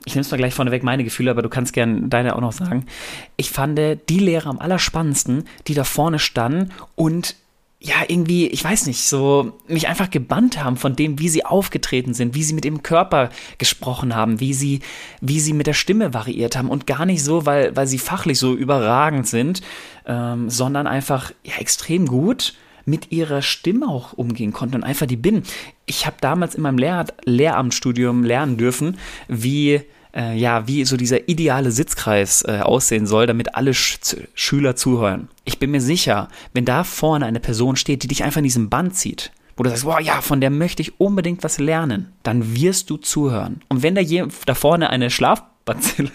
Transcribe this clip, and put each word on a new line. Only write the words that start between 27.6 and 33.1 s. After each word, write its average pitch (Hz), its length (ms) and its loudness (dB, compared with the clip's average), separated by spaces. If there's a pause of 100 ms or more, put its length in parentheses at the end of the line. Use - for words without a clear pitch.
lernen 123 340 2
dürfen, 127 400 0 (300)
wie, 143 540 2 (340)
äh, 117 220 -4
ja, 117 300 2
wie 139 180 0
so 131 120 0
dieser 123 300 0
ideale 139 440 2
Sitzkreis, 107 760 2
äh, 104 160 -2
aussehen 117 420 2
soll, 110 220 4